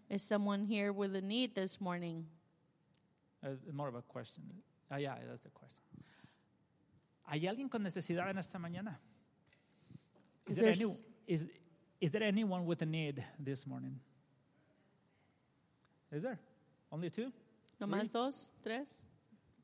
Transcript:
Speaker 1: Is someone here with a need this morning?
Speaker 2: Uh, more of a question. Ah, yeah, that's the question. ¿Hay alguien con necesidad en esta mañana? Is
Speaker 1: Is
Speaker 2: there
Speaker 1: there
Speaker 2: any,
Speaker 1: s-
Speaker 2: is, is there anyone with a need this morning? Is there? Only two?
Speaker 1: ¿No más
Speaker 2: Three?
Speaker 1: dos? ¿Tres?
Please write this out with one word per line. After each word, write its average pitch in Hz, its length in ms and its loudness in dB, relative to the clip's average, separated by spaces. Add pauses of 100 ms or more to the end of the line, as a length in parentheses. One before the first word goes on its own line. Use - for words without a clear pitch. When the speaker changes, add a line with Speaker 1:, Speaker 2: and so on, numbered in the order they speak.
Speaker 1:
Is 196 120 2
someone 202 440 4
here 202 260 2
with 196 240 0
a 190 60 0
need 226 340 2
this 190 240 0
morning? 175 460 -2 (1160)
Speaker 2:
Uh, 135 140 -4 (160)
more 143 180 -4
of 120 60 -6
a 123 80 -6
question. - 400 -12 (480)
Ah, 139 60 -2
yeah, 139 180 -2 (100)
that's 123 160 -10
the - 80 -20
question. - 340 -20 (1400)
¿Hay 156 200 0
alguien 247 240 -2
con 226 100 0
necesidad 175 480 0
en 196 80 -2
esta 185 220 -4
mañana? 175 380 -6 (1500)
Is - 100 0
Speaker 1:
Is - 0 -
Speaker 2:
there 220 160 8
Speaker 1:
there - 0 -
Speaker 2:
any, 190 180 4
Speaker 1:
s- - 100 -8 (260)
Speaker 2:
is, 156 200 2 (540)
is 160 100 4
there 214 120 2
anyone 196 420 4
with 170 160 2
a 160 40 2
need 151 380 0 (160)
this 135 260 -4
morning? 131 340 -6 (2000)
Is 151 100 -2
there? 233 160 -4 (540)
Only 165 180 -2
two? 240 220 -2 (480)
Speaker 1:
¿No 202 80 -2
más 202 240 2
Speaker 2:
Three? 233 100 2
Speaker 1:
dos? 269 300 -2 (100)
¿Tres? 240 400 -4 (640)